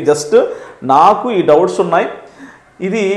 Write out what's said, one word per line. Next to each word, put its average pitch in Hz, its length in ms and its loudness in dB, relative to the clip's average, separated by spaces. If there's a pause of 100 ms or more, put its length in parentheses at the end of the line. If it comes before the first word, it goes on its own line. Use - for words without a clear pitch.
just 147 240 -2 (600)
నాకు 208 440 2
ఈ - 20 2 (100)
డౌట్స్ 175 340 2
ఉన్నాయి. 175 240 -2 (760)
ఇది 208 160 -4 (140)